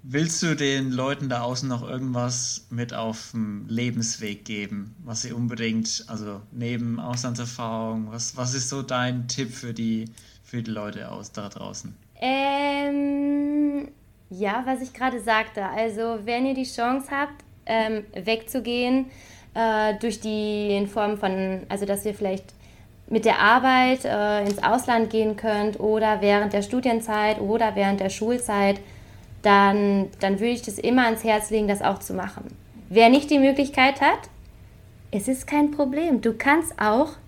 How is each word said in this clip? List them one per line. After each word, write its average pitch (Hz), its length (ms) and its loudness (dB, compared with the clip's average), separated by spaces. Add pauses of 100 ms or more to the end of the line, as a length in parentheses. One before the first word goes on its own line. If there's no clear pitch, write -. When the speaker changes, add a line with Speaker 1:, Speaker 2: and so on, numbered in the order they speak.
Speaker 1:
willst 147 400 -2
du 156 120 2
den 135 360 0
Leuten 135 380 -2
da 120 140 -2
außen 127 260 -4
noch 123 180 -4
irgendwas 123 840 -4
mit 120 240 -6
auf 113 360 -6
den 107 380 -6
Lebensweg 113 720 -4
geben, 101 520 -8 (100)
was 110 160 -8
sie 120 120 -10
unbedingt, 113 760 -4
also 104 340 -10 (100)
neben 120 480 -4
Auslandserfahrung, 117 1120 -6
was, 117 240 -8
was 127 200 -4
ist 131 140 -4
so 139 120 -6
dein 123 460 -2
Tipp 123 260 -6
für 120 200 -10
die, 113 320 -2 (380)
für 120 200 -8
die 113 80 -8
Leute 104 400 -8
aus, - 200 -14
da 104 160 -10
draußen? - 480 -12 (800)
Speaker 2:
Ähm, 285 1120 0 (420)
ja, 202 360 -4
was 262 160 -2
ich 262 120 -12
gerade 247 280 -4
sagte, 220 440 0
also 226 600 -4
wenn 240 200 0
ihr 269 100 0
die 262 100 -4
Chance 254 460 -2
habt, 294 320 -4 (220)
ähm, 220 380 0 (100)
wegzugehen, 240 920 -2 (480)
äh, 214 460 2
durch 220 200 -2
die, 208 560 -2
in 202 120 0
Form 208 300 -2
von, 190 520 -2
also 202 160 -4
dass 202 200 -2
ihr 208 100 -2
vielleicht 196 300 -4 (640)
mit 220 160 2
der - 140 4
Arbeit, 254 680 6
äh, 208 400 0
ins 202 180 -2
Ausland 226 460 2
gehen 220 260 2
könnt 208 440 0
oder 214 420 2
während 202 320 4
der 202 80 2
Studienzeit 214 800 0
oder 214 340 2
während 196 240 2
der 190 100 0
Schulzeit, 202 680 2 (640)
dann, 202 680 6 (140)
dann 196 180 2
würde 233 140 0
ich 240 80 -4
das 202 180 -10
immer 247 260 4
ans 226 180 0
Herz 220 260 2
legen, 214 180 2
das 202 140 0
auch 196 180 0
zu - 140 -8
machen. 185 300 -8 (460)
Wer 226 200 8
nicht 285 200 6
die 294 100 6
Möglichkeit 269 600 4
hat, 311 300 2 (840)
es 202 160 -2
ist 262 180 -2
kein 294 260 2
Problem. 294 500 0
Du 226 120 2
kannst 302 460 2
auch 226 300 4 (180)